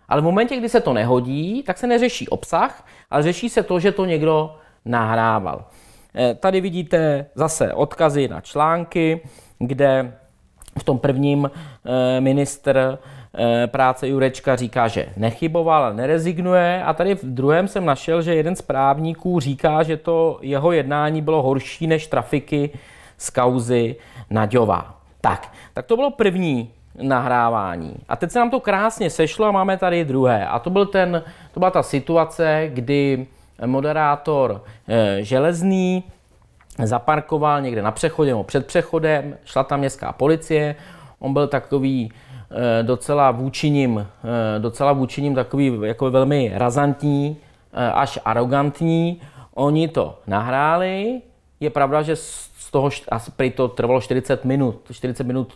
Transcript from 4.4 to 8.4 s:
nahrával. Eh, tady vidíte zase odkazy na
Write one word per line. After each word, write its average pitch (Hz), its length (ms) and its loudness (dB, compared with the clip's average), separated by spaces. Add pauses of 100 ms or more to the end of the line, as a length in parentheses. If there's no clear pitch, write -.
nahrával. 113 800 0 (500)
Eh, 120 200 2
tady 190 260 0
vidíte 160 640 0 (100)
zase 147 380 0
odkazy 143 540 2
na 82 140 -8